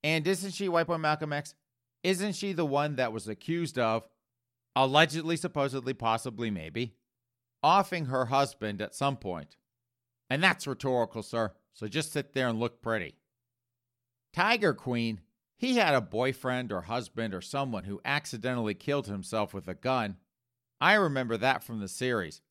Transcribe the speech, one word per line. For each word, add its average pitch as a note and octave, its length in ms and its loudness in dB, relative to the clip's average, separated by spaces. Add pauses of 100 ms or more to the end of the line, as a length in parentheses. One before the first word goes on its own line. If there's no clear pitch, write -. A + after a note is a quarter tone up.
And D#3 240 2
isn't F#3 280 0
she, G3 160 -2
White E3+ 180 2
Boy E3+ 100 0
Malcolm D3+ 360 0
X, D3 220 -6 (480)
isn't F#3+ 320 0
she G3 180 -4
the D#3+ 120 0
one C#3+ 300 0
that B2 160 0
was G#2+ 160 -8
accused D#3+ 500 -4
of, A2+ 300 2 (720)
allegedly, D3+ 580 4
supposedly, C3+ 580 -2
possibly, A2+ 560 -2
maybe, G2 440 -4 (680)
offing F3 440 4
her B2+ 220 0
husband A2 540 0
at - 140 -6
some C#3 220 0
point? E2+ 400 -8 (720)
And C#3+ 140 0
that's - 240 2
rhetorical, B2 560 0
sir, A2+ 300 -2 (200)
so A2 140 -8
just D3+ 260 -4
sit D3 200 -4
there B2+ 140 2
and A2+ 120 0
look A#2 240 -4
pretty. G#2+ 320 -2 (1160)
Tiger G3+ 440 2
Queen, A#2 460 -4 (360)
he B3 200 0
had E3+ 180 6
a B2 60 4
boyfriend B2+ 680 -2
or F#2 100 -2
husband A2+ 520 -4
or F2+ 80 -6
someone B2 440 -4
who G2+ 200 -8
accidentally B2 680 -2
killed C#3+ 320 -4
himself G2+ 480 -4
with F#2+ 120 -8
a F#2 60 -6
gun. A2+ 440 -2 (640)
I F3 140 6
remember C3+ 440 2
that B2 260 2
from A2+ 160 -8
the G2 80 -6
series. G#2+ 640 -4